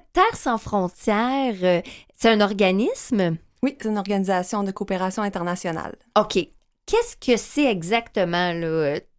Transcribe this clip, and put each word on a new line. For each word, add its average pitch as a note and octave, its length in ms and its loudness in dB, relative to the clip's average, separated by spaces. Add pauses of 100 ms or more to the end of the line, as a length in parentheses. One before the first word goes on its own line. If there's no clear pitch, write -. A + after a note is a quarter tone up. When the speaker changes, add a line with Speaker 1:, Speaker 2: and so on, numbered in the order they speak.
(140)
Speaker 1:
Terre F4 220 4
sans A#3 240 -2
frontières, A3 1040 -2
euh, F3+ 180 4 (340)
c'est - 140 4
un A3 100 4
organisme ? G3 960 2 (260)
Speaker 2:
Oui, C4+ 180 0
c'est A3 80 -4
une G#3+ 80 -2
organisation G3 640 -2
de G3 80 -2
coopération F#3+ 540 -4
internationale. F3+ 720 -4 (240)
Speaker 1:
OK. G#3+ 140 0 (520)
Qu'est-ce A#4 320 0
que A#3+ 180 2
c'est C#4+ 300 0
exactement, F3+ 880 0
là, E3+ 140 -4
euh, D#3+ 320 0 (200)